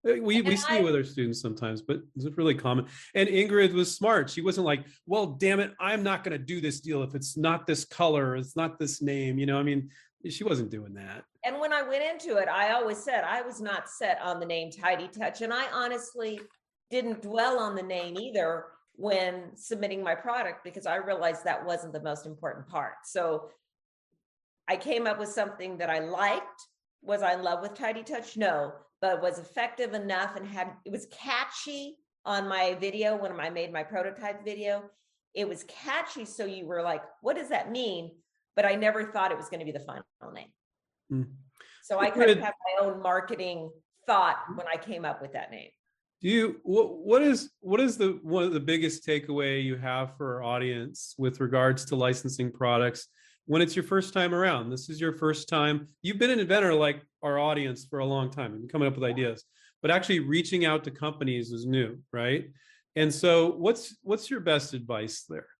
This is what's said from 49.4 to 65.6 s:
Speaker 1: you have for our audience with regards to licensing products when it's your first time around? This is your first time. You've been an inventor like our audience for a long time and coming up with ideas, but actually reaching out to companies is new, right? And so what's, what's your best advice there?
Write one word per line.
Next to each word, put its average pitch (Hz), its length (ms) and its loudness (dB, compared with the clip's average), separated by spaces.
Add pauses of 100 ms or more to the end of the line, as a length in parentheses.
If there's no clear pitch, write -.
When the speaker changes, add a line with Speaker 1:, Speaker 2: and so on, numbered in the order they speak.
Speaker 1:
you 131 140 -2
have 131 400 -4
for 131 200 -4
our 127 60 -6
audience 120 760 -4
with 131 220 0
regards 131 460 4
to 151 100 -2
licensing 127 560 0
products 120 560 2 (380)
when 156 160 4
it's 165 140 2
your 185 80 0
first 190 320 0
time 180 180 4
around? 165 380 2
This 127 180 -8
is 156 100 -10
your 160 140 0
first 156 340 0
time. 147 400 2 (140)
You've 202 160 -4
been 240 140 4
an 240 80 4
inventor 190 340 6
like 147 300 4 (180)
our 143 160 0
audience 147 480 0
for 143 140 -6
a 135 60 0
long 135 260 0
time 131 240 -6
and 113 140 -10
coming 147 180 2
up 135 80 2
with 131 80 -2
ideas, 120 400 0 (400)
but 151 80 4
actually 185 300 4
reaching 170 440 2
out 156 200 2
to 147 60 -6
companies 135 600 -4
is 117 160 -6
new, 127 320 0 (120)
right? 123 380 0 (460)
And 156 180 4
so 170 380 6
what's, 175 500 0
what's 214 300 -2
your 262 80 -4
best 151 340 0
advice 113 560 -6
there? 78 160 -10 (140)